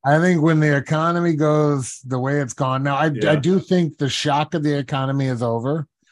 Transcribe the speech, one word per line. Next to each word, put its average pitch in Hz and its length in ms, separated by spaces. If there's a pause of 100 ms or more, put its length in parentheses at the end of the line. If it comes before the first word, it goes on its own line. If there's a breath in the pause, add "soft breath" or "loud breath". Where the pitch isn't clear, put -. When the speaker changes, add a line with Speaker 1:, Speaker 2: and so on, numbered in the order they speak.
Speaker 1:
I 147 160
think 175 220
when 160 180
the 147 160
economy 165 580
goes 151 720
the 127 140
way 135 220
it's 127 120
gone 131 320
now, 143 120
I, 151 100
Speaker 2:
Yeah. 151 260
Speaker 1:
I 156 40
do 175 220
think 170 400
the 143 100
shock 147 460
of 156 80
the 147 160
economy 135 480
is 123 160
over. 120 460 (240 soft breath)